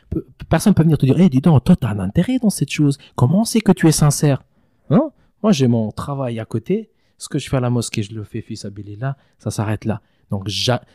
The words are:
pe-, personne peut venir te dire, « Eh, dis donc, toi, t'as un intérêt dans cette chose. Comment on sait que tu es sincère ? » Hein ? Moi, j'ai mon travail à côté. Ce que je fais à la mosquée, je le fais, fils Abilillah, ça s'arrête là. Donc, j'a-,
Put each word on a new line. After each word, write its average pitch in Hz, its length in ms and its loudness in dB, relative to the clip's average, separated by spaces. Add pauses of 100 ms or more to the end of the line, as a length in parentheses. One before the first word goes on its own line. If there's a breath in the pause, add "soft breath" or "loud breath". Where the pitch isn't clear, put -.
(100)
pe-, - 140 -6 (240)
personne 185 260 2
peut 165 80 4
venir 156 160 4
te 139 80 0
dire, « 127 120 4
Eh, 185 100 6
dis 131 120 0
donc, 156 240 4
toi, 185 120 6
t'as 110 140 -2
un 101 100 -4
intérêt 208 380 0
dans 208 120 0
cette - 200 -2
chose. 143 280 0 (160 soft breath)
Comment 165 280 2
on - 20 0
sait 226 160 0
que 190 120 4
tu - 140 2
es 156 60 4
sincère ? » 147 500 0 (480)
Hein ? 262 200 2 (320)
Moi, 208 100 4
j'ai 131 160 2
mon 113 240 0
travail 131 480 -8
à 110 40 -8
côté. 196 460 -6 (280)
Ce - 100 -14
que 151 100 -4
je - 100 -10
fais 139 80 -2
à 127 40 0
la 123 100 -2
mosquée, 117 320 -4
je 101 120 -12
le 107 100 -12
fais, 113 160 -12
fils 107 240 -14
Abilillah, 104 520 -10 (220)
ça - 120 -8
s'arrête 107 340 -4
là. 110 160 -4 (300)
Donc, 98 180 -6
j'a-, 123 340 -4 (120)